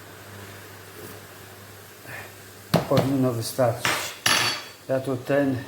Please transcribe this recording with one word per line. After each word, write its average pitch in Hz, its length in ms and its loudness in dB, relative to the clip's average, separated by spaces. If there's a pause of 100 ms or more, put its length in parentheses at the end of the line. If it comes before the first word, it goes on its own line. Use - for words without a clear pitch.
(3000)
Powinno 131 440 6
wystarczyć. 117 600 2 (960)
Ja 131 120 4
tu 131 160 0
ten, 139 400 4 (120)